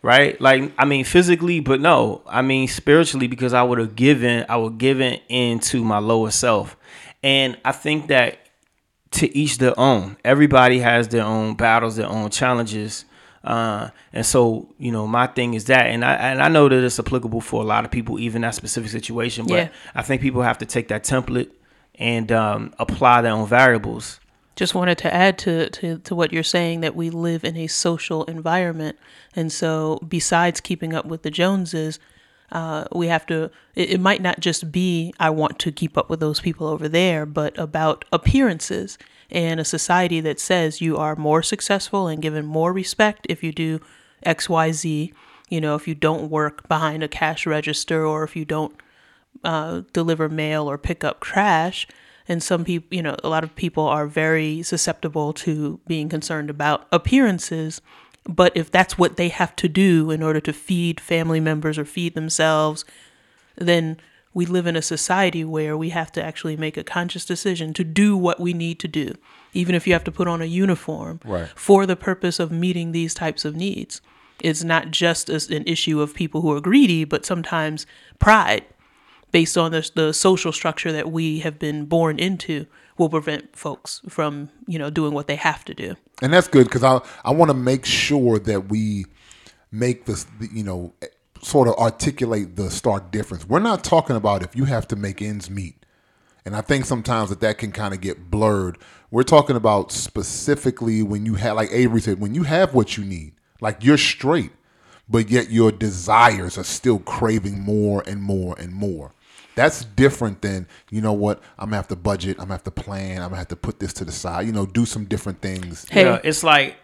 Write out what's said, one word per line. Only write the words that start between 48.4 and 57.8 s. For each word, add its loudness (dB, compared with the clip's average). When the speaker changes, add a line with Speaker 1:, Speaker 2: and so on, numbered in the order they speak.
Speaker 2:
don't, -4
uh, -4
deliver 0
mail -4
or -6
pick -6
up -4
trash. 0
And -4
some -2
peop-, -4
you -4
know, -4
a -2
lot 0
of -16
people -2
are 0
very 0
susceptible -4
to -4
being -4
concerned -6
about -2
appearances. 2